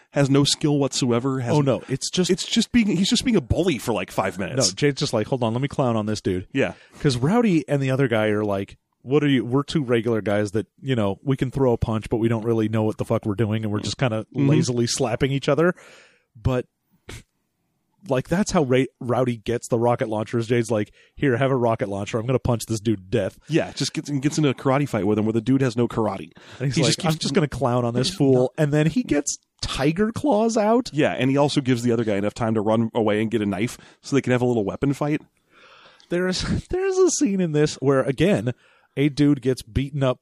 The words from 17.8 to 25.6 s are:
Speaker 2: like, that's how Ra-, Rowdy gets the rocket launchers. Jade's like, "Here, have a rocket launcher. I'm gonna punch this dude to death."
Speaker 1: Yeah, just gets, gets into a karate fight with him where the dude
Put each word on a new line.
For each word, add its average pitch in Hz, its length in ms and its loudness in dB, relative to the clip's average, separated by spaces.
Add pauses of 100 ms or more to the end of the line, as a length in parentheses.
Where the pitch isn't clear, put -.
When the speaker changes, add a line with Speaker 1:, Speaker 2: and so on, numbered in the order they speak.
Speaker 2:
like, 135 200 -2
that's 185 220 0
how 175 140 2
Ra-, 131 220 2 (140)
Rowdy 123 360 0
gets 117 320 -4
the 120 100 0
rocket 120 300 2
launchers. 110 400 -4
Jade's 117 240 0
like, 107 200 -2 (220)
"Here, 131 220 0
have 131 160 0
a 139 40 2
rocket 117 320 0
launcher. 101 300 -6
I'm 110 80 -6
gonna 127 140 2
punch 117 260 -2
this 110 140 -4
dude 110 180 0
to 92 60 -18
death." 98 340 -2 (100)
Speaker 1:
Yeah, 147 240 0
just - 200 -6
gets, 151 180 -8
gets 147 280 -2
into 147 120 4
a 120 40 0
karate 139 340 0
fight 98 180 -2
with 104 140 2
him 104 40 2
where 110 80 0
the 113 80 0
dude 127 200 2